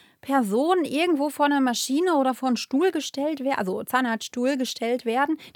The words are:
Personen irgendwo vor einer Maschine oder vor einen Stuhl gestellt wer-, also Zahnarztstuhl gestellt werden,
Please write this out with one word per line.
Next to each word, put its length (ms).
Personen 640
irgendwo 420
vor 160
einer 160
Maschine 540
oder 180
vor 160
einen 80
Stuhl 360
gestellt 520
wer-, 140
also 240
Zahnarztstuhl 760
gestellt 480
werden, 320